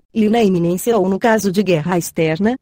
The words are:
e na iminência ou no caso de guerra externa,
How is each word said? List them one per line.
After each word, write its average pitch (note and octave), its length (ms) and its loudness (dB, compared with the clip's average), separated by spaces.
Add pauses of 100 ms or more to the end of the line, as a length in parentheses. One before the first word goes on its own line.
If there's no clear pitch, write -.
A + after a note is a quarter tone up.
(140)
e G#3+ 160 2
na A#3 120 2
iminência F#3 560 0
ou F#3 120 2
no F#3+ 100 -2
caso A3 320 0
de F#3 100 0
guerra F3 360 0
externa, E3+ 640 -2